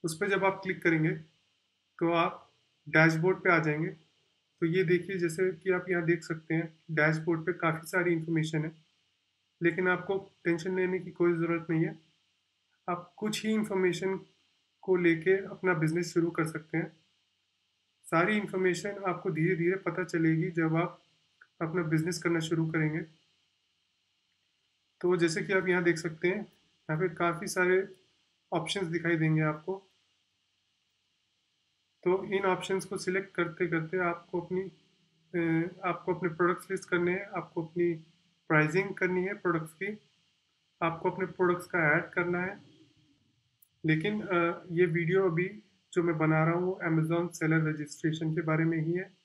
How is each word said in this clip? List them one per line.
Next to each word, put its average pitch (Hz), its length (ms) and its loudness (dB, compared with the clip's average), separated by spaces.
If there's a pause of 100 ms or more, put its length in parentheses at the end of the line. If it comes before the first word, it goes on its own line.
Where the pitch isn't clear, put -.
उस 160 120 -4
पे 202 120 -2
जब 190 160 2
आप 190 180 2
क्लिक 185 200 -4
करेंगे, 160 280 4 (880)
तो 170 140 0
आप - 400 -2 (360)
dashboard 160 500 4
पे 190 120 0
आ 170 80 6
जाएंगे। 156 300 0 (720)
तो 170 60 0
ये 180 180 2
देखिए, 175 340 0
जैसे 175 340 -2
कि 185 180 -6
आप 180 200 -2
यहाँ 175 140 0
देख 165 180 0
सकते 160 320 -6
हैं, 165 240 -4 (120)
dashboard 160 560 0
पे 185 60 -2
काफ़ी 160 340 -2
सारी 175 260 0
information 160 520 -2
है, 160 80 -6 (880)
लेकिन 170 260 2
आपको 196 440 -2 (120)
tension 170 320 -2
लेने 185 220 0
की 160 120 -8
कोई 175 220 2
ज़रूरत 165 380 -2
नहीं 165 140 2
है। 156 140 -6 (880)
आप 175 280 -6
कुछ 214 300 -4
ही 220 60 2
information 190 680 0 (640)
को 185 140 2
लेके 175 480 2
अपना 185 300 0
business 160 400 0
शुरू 170 160 2
कर 165 140 0
सकते 160 340 -6
हैं। - 180 -6 (1080)
सारी 185 320 2
information 190 680 -2
आपको 180 240 -4
धीरे-धीरे 170 460 0
पता 180 280 -4
चलेगी 165 460 0
जब 165 260 0
आप 175 260 -2 (580)
अपना 170 220 -2
business 165 400 -2
करना 170 180 0
शुरू 160 260 -2
करेंगे। 160 340 -2 (2000)
तो 180 160 2
जैसे 170 260 2
कि 160 100 -4
आप 185 160 2
यहाँ 180 140 4
देख 170 140 4
सकते 165 320 -4
हैं, 202 240 -4 (380)
यहाँ 156 100 0
पे 185 80 0
काफ़ी 170 380 -2
सारे 185 480 2 (580)
options 175 340 -2
दिखाई 165 300 0
देंगे 156 260 4
आपको। 156 480 -4 (2000)
तो 190 220 2
इन 196 200 0
options 185 400 2
को 196 120 -8
select 190 380 -4
करते-करते 165 640 -2
आपको 175 420 -2
अपनी, 185 220 -4 (720)
अ, 165 340 2 (160)
आपको 175 300 -2
अपने 165 140 -2
products 180 420 0
list 190 180 -6
करने 175 240 2
हैं, 196 140 -4
आपको 165 380 -6
अपनी 175 300 0 (540)
pricing 160 460 2
करनी 180 300 0
है 202 100 -4
products 165 380 -2
की, 208 260 -8 (840)
आपको 165 280 0
अपने 180 160 -4
products 175 400 0
का 160 300 4
ऐड 165 140 -2
करना 175 300 0
है। 190 200 -6 (1300)
लेकिन, 180 360 0
अ, 175 480 0
ये 175 160 4
वीडियो 170 400 2
अभी 185 360 -2 (300)
जो 175 100 0
मैं 165 160 0
बना 156 260 4
रहा 165 100 2
हूँ, 180 100 0
वो 185 200 -2
Amazon 165 460 0
seller 160 400 0
registration 156 640 -4
के 175 60 -2
बारे 156 240 0
में 165 140 0
ही 160 140 -2
है। 185 320 -6